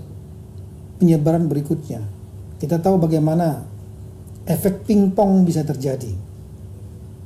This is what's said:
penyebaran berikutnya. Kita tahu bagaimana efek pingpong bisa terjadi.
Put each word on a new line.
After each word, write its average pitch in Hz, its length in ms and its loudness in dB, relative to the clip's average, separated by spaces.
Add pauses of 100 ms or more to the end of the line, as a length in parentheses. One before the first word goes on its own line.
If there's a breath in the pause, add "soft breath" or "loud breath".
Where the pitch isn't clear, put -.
(1000)
penyebaran 165 480 6
berikutnya. 139 560 -2 (560)
Kita 160 240 2
tahu 190 160 6
bagaimana 160 640 2 (800)
efek 190 400 0
pingpong 196 640 6
bisa 160 160 2
terjadi. 131 480 -4 (1160)